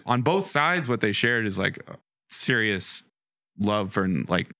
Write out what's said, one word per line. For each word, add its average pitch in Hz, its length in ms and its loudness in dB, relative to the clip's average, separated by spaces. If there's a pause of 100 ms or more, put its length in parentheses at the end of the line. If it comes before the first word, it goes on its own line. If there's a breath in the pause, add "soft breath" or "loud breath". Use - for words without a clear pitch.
on 120 180 2
both 190 260 2
sides, 156 400 0
what 120 120 0
they 107 120 2
shared 117 340 0
is, 95 140 -2
like, 95 180 -2 (500)
serious 107 760 0 (540)
love 104 340 0
for 101 100 0
and, 92 260 0
like, 90 320 -2